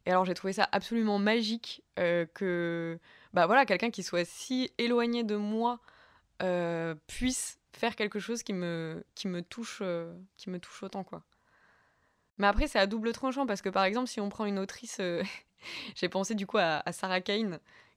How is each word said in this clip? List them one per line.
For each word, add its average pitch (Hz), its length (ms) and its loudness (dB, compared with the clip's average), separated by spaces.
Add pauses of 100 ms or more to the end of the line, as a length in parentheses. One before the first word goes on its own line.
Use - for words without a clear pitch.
Et 175 60 2
alors, 185 140 6
j'ai 185 80 0
trouvé 190 200 -2
ça - 180 2
absolument 208 480 2
magique, 220 640 0 (160)
euh, 170 340 4
que, 170 680 -2 (340)
bah - 140 6
voilà, 254 180 8
quelqu'un 214 260 2
qui 185 120 -8
soit 175 220 0
si - 520 -4
éloigné 233 460 2
de 208 120 -2
moi, 220 440 -2 (600)
euh, 170 540 0 (120)
puisse - 520 -2 (140)
faire 233 220 0
quelque 208 240 -2
chose 226 240 -4
qui 208 100 -4
me, 170 500 -4 (120)
qui - 120 -8
me 175 140 -4
touche, - 400 -12
euh, 170 320 -4 (240)
qui - 120 -12
me 180 100 -6
touche - 240 -14
autant, 190 200 -8
quoi. - 200 -14 (1120)
Mais 202 100 4
après, 214 200 4
c'est 226 120 2
à 196 80 6
double 226 240 0
tranchant, 262 340 -2
parce 202 160 -2
que, 196 80 -2
par 196 140 4
exemple, 226 240 2
si - 120 -6
on 202 100 -2
prend 214 160 -4
une 202 140 0
autrice, - 400 -8
euh, 175 240 0 (360)
<laughs> - 360 -12
j'ai 180 140 0
pensé, 196 260 0
du 196 120 -4
coup, - 100 0
à, 160 280 4
à 175 60 -2
Sarah 185 300 0
Kane, 202 380 0 (380)